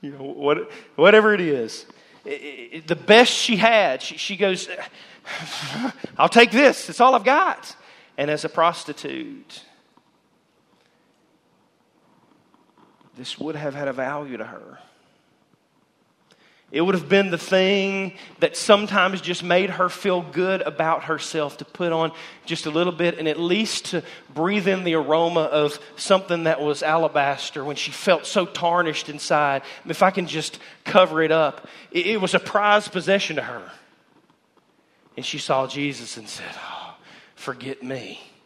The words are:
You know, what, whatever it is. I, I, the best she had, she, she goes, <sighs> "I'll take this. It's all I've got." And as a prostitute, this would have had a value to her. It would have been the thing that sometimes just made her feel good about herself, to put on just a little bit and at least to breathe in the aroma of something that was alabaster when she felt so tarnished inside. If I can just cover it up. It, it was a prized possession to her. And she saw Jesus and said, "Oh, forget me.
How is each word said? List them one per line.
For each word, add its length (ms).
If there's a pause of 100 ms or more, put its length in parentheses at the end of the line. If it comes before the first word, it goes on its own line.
You 100
know, 120
what, 480 (240)
whatever 380
it 80
is. 440 (400)
I, 480
I, 120
the 100
best 380
she 240
had, 440
she, 160
she 200
goes, 320 (680)
<sighs> 800
"I'll 120
take 220
this. 380
It's 120
all 140
I've 100
got." 500 (420)
And 140
as 140
a 40
prostitute, 1120 (3500)
this 200
would 180
have 180
had 140
a 60
value 440
to 80
her. 340 (1900)
It 100
would 140
have 120
been 220
the 80
thing 800 (240)
that 180
sometimes 640
just 220
made 260
her 180
feel 340
good 400
about 440
herself, 520
to 80
put 280
on 180 (340)
just 200
a 60
little 200
bit 260
and 100
at 120
least 520
to 120 (300)
breathe 340
in 160
the 120
aroma 480
of 360 (160)
something 480
that 160
was 220
alabaster 840
when 120
she 160
felt 340
so 200
tarnished 640
inside. 520 (260)
If 140
I 80
can 180
just 320 (240)
cover 380
it 100
up. 360 (240)
It, 160
it 140
was 120
a 60
prized 520
possession 440
to 80
her. 280 (1400)
And 100
she 120
saw 300
Jesus 500
and 100
said, 280
"Oh, 400 (400)
forget 480
me. 360 (260)